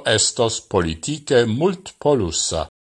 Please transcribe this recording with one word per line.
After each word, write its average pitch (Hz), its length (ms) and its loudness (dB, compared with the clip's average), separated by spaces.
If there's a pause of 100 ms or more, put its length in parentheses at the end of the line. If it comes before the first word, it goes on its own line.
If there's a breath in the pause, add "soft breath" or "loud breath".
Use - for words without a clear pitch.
estos 113 580 0
politike 120 840 0
multpolusa. 117 1200 -2 (180)